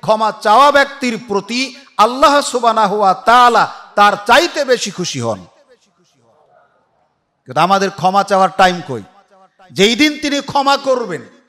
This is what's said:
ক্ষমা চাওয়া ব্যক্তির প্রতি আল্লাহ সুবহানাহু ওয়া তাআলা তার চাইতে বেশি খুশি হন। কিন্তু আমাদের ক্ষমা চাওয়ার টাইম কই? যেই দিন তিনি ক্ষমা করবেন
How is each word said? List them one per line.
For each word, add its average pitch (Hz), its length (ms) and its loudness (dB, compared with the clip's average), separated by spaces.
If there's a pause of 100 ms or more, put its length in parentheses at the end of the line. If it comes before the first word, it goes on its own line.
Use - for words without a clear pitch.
ক্ষমা 214 400 -2
চাওয়া 262 320 4
ব্যক্তির 269 460 -2 (100)
প্রতি 240 480 -6 (200)
আল্লাহ 277 440 2
সুবহানাহু 220 580 -2
ওয়া 190 160 2
তাআলা 233 580 2 (220)
তার 208 180 4 (140)
চাইতে 294 380 2
বেশি 247 260 -2
খুশি 160 300 -10
হন। 104 260 -6 (2000)
কিন্তু 127 160 -6
আমাদের 190 300 0
ক্ষমা 185 340 0
চাওয়ার 190 320 0
টাইম 180 320 2
কই? 120 140 -10 (680)
যেই 196 240 0
দিন 294 260 0
তিনি 285 180 -4
ক্ষমা 277 360 -2
করবেন 240 460 -4 (260)